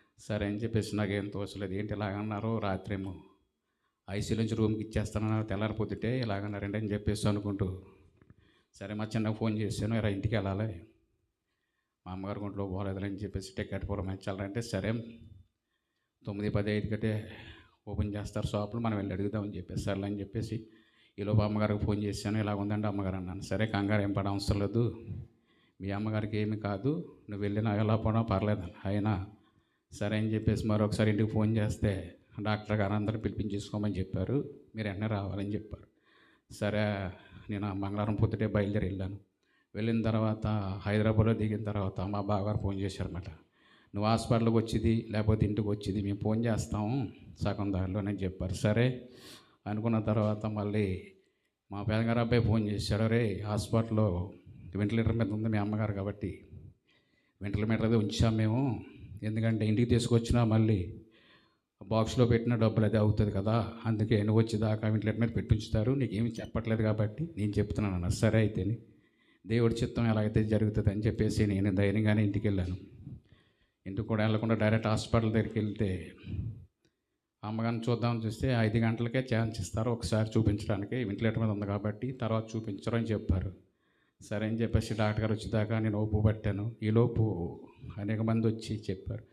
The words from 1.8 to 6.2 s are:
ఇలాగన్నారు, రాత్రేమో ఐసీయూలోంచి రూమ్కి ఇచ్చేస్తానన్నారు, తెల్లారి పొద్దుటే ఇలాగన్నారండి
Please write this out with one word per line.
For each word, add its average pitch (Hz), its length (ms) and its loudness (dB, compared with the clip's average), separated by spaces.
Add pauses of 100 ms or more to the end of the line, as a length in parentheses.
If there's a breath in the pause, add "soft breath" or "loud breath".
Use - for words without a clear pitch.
ఇలాగన్నారు, 107 640 -2
రాత్రేమో 98 640 -4 (880)
ఐసీయూలోంచి 107 460 -2
రూమ్కి 110 260 2
ఇచ్చేస్తానన్నారు, 107 640 -2
తెల్లారి 104 280 -2
పొద్దుటే 107 460 -2
ఇలాగన్నారండి 101 580 -4